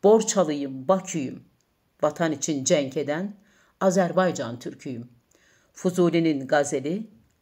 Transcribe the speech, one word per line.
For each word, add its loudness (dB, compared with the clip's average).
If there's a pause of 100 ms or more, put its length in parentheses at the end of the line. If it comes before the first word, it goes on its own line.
Borçalıyım, 2
Bakü'yüm. -2 (580)
Vatan 0
için -4
cenk 0
eden -4 (440)
Azerbaycan 2
türküyüm. -12 (640)
Fuzuli'nin 2
gazeli, 0 (320)